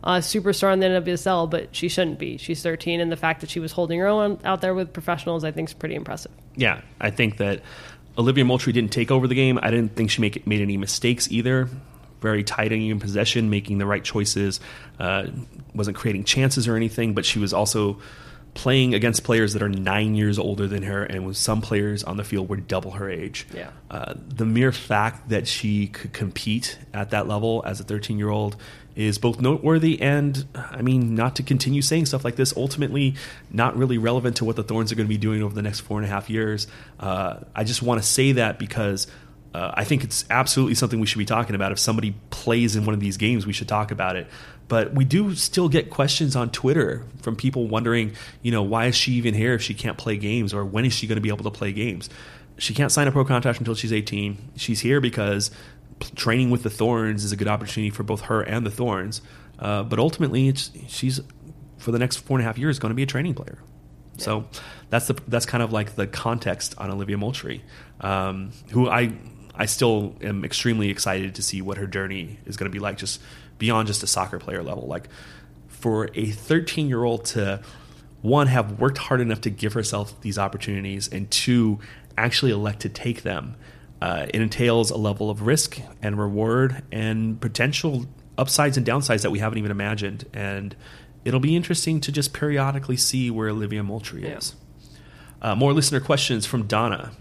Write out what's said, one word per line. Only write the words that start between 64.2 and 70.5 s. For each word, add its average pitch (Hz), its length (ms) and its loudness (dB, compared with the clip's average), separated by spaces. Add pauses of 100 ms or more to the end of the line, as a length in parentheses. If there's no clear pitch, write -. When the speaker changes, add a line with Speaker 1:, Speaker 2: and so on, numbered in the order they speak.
Speaker 2:
So 107 240 -2 (420)
that's 117 180 2
the, 135 60 0 (140)
that's 117 180 0
kind 120 160 0
of, 110 100 0
like, 107 240 -2
the 101 120 0
context - 720 -4
on 98 100 -6
Olivia 98 280 -4
Moultrie, 104 440 -4 (400)
um, 95 480 -2 (220)
who 123 180 4
I, 117 240 2 (400)
I 107 140 0
still 107 560 2
am 101 200 -2
extremely 110 460 0